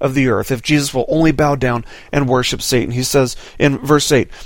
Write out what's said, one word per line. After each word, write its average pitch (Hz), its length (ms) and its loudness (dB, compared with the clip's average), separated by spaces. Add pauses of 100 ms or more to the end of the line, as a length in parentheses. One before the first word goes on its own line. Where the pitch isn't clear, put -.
of 135 140 -2
the 135 120 2
earth, 113 240 0
if 123 100 -2
Jesus 147 320 0
will 127 140 -2
only 160 240 2
bow 143 240 0
down 120 300 -2 (260)
and 143 180 0
worship 123 320 0
Satan. 117 300 0
He 127 120 -4
says 131 320 0 (240)
in 139 180 2
verse 143 340 2
eight, 120 180 2 (160)